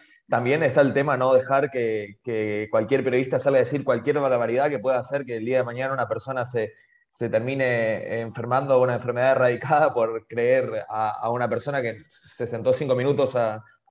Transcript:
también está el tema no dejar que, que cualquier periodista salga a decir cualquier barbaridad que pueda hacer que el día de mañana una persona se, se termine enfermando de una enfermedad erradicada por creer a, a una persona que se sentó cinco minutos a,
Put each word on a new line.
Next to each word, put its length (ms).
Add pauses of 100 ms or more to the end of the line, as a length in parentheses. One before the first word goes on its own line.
(280)
también 340
está 180
el 140
tema 240
no 160
dejar 360
que, 540
que 460
cualquier 340
periodista 340
salga 200
a 60
decir 200
cualquier 340
barbaridad 520
que 80
pueda 200
hacer 280
que 100
el 80
día 140
de 60
mañana 280
una 160
persona 380
se, 260 (360)
se 200
termine 920
enfermando 560
de 40
una 140
enfermedad 380
erradicada 600
por 340
creer 640
a, 220
a 200
una 200
persona 320
que 260
se 380
sentó 260
cinco 220
minutos 420
a, 260 (280)